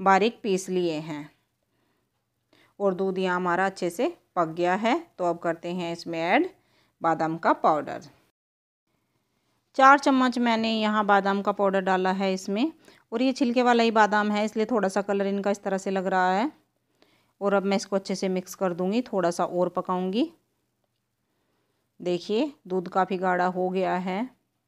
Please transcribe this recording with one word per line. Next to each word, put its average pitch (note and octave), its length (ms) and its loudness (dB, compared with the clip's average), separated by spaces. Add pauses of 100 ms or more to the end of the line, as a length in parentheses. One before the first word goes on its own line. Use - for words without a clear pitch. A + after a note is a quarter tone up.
बारीक G3 420 4
पीस F#3 260 -2
लिए F3+ 240 -2
हैं D3+ 360 -10 (1500)
और G3 140 2
दूध F#3+ 240 -2
यहाँ F#3 180 0
हमारा F3+ 300 0
अच्छे F#3+ 240 -4
से A#3+ 180 -2 (280)
पक E3+ 120 2
गया F3 280 0
है। A3+ 200 0 (220)
तो F3+ 80 -2
अब E3+ 120 0
करते E3+ 360 -6
हैं F3 200 -6
इसमें E3+ 260 -8
ऐड G#3+ 280 2 (540)
बादाम D#3+ 360 0
का A#3 180 0
पाउडर। D#3 460 0 (1800)
चार C4+ 220 10
चम्मच B3+ 400 2
मैंने A3+ 320 0
यहाँ G#3+ 340 0
बादाम G3 360 2
का G3+ 100 -2
पाउडर G3 300 0
डाला F#3 300 0
है F#3+ 220 -2
इसमें G#3 380 -2 (400)
और A#3 100 -4
ये C4 100 2
छिलके B3 320 0
वाला A#3+ 200 4
ही A3+ 80 2
बादाम G#3 400 2
है, G#3 140 0
इसलिए A3 200 -2
थोड़ा G#3 240 0
सा G3+ 120 -2
कलर G3 260 -2
इनका G3+ 240 -2
इस G#3 120 -6
तरह F#3+ 140 -2
से G3 140 -6
लग F#3+ 160 -2
रहा F#3 260 2
है। A#3+ 180 -2 (920)
और G3 120 0
अब G3 100 2
मैं G3 140 0
इसको - 180 -4
अच्छे F#3+ 200 -4
से F#3+ 140 -4
मिक्स F#3 260 -6
कर F3+ 180 -2
दूँगी, F#3 280 -2
थोड़ा F3+ 300 -2
सा F3 140 -2
और F3 240 -2
पकाऊँगी। F#3 640 -2 (1700)
देखिए G#3 520 -2 (160)
दूध F#3 200 -4
काफ़ी F#3 300 0
गाढ़ा F3+ 280 0
हो F#3 240 -2
गया F#3 260 -2
है, F#3 340 -6 (380)